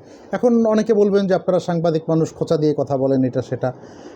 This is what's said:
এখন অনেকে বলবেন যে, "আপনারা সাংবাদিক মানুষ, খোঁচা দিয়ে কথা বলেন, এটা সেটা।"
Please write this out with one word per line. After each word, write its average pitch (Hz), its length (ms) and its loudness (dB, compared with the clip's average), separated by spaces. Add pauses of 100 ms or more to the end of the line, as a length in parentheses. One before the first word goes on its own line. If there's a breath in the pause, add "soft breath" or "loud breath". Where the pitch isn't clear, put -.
(320 loud breath)
এখন 233 340 2
অনেকে 214 280 2
বলবেন 202 340 2
যে, 185 80 2
"আপনারা 180 240 0
সাংবাদিক 165 480 -2
মানুষ, 160 260 0
খোঁচা 160 240 -2
দিয়ে 151 200 2
কথা 139 200 -2
বলেন, 135 260 2
এটা 127 180 -2
সেটা।" 123 320 -6 (420 loud breath)